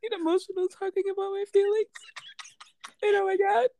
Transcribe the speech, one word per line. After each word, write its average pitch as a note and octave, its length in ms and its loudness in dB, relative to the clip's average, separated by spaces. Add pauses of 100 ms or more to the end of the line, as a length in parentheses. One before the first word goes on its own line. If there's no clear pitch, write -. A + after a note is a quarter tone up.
Get A4+ 100 6
emotional F#4 560 0
talking F#4+ 440 -4
about G4 180 -4
my G4 220 -6
feelings. G#4 380 2 (1120)
And G#4 140 0
oh G4 100 0
my F#4+ 100 -2
God. G4+ 320 0 (100)